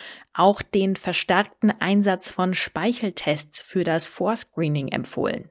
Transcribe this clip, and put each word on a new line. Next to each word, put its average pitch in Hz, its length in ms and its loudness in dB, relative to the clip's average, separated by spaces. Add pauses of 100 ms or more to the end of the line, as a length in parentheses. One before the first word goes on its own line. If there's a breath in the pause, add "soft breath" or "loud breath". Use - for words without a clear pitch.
(340 loud breath)
auch 196 280 4
den 190 320 0
verstärkten 190 840 0
Einsatz 196 500 2
von 185 240 0
Speicheltests 180 1080 -4
für - 200 -2
das 165 260 0
Vorscreening 160 800 -2
empfohlen. - 640 -4